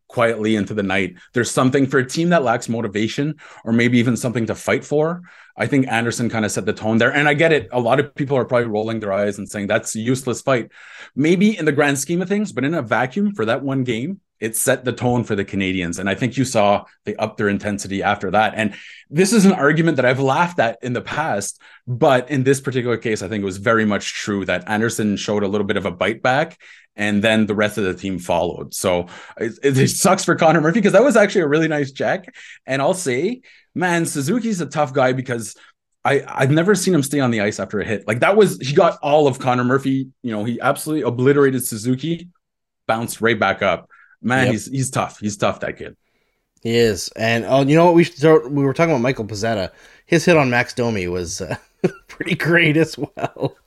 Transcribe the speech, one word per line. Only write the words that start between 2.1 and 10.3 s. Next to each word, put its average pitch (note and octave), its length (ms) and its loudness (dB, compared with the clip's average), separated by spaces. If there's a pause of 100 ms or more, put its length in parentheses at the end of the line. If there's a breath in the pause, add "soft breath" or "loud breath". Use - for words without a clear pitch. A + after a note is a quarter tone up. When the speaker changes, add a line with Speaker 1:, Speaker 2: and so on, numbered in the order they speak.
Speaker 1:
that E3+ 140 4
lacks A#2+ 260 0
motivation A2+ 640 -4 (300 loud breath)
or A2+ 80 -2
maybe A#2+ 240 4
even A#2+ 180 2
something A2+ 300 -4
to G#2+ 80 -4
fight G2+ 320 -2
for. E3 380 -2 (340 loud breath)
I A2+ 80 -2
think C3 220 2
Anderson A2+ 420 -2
kinda G#2+ 200 -2
set G2+ 180 -6
the G#2+ 60 0
tone A2 260 -2
there. A#2+ 120 4
And D3 160 2
I D3 60 4
get D#3+ 180 2
it. D3 200 0
A B2 80 -2
lot A#2+ 200 2
of C3+ 140 -4
people C#3 240 -2
are A#2 80 0
probably A#2+ 220 0
rolling A2 320 -4
their G2+ 140 -4
eyes G2+ 260 -2
and F#2+ 100 -10
saying, G2+ 160 -6
"That's G#2 300 -2
a A2 40 -6
useless C3 420 -4